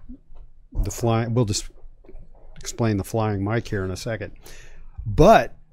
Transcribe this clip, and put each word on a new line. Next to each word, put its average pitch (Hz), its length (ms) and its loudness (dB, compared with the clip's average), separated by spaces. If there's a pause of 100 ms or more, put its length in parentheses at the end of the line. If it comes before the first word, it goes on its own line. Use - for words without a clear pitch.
(720)
the - 180 0
flying, 117 440 0
we'll 120 120 4
just 98 220 -2 (880)
explain 110 400 -2
the 95 80 -2
flying 107 380 -2
mic 110 240 -2
here 98 180 -4
in 95 60 -4
a 90 60 -6
second. 101 360 -8 (720)
But 151 520 8 (160)